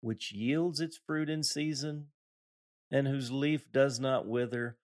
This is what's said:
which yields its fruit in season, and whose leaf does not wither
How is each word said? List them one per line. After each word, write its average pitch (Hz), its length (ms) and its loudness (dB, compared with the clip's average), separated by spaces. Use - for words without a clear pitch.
which 113 320 -6
yields 143 480 -2
its 165 160 -6
fruit 156 220 -2
in 156 140 -2
season, 147 640 -4
and 139 160 4
whose 135 260 0
leaf 147 400 0
does 135 260 6
not 131 280 2
wither 120 580 -2